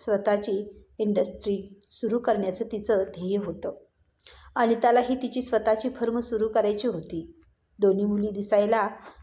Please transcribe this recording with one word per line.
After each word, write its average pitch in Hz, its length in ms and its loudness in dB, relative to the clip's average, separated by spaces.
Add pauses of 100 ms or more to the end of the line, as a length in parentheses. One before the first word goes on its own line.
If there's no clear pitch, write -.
स्वतःची 208 800 0 (140)
इंडस्ट्री 202 920 -2
सुरू 233 320 -2
करण्याचं 202 460 0
तिचं 208 420 0
ध्येय 185 380 -4
होतं. - 300 -8 (800)
अनितालाही 240 600 4
तिची 254 260 -4
स्वतःची 220 480 0
फर्म 233 300 -2
सुरू 220 300 -2
करायची 208 380 0
होती. 165 540 -6 (380)
दोन्ही 196 260 4
मुली 208 260 0
दिसायला 208 580 2 (340)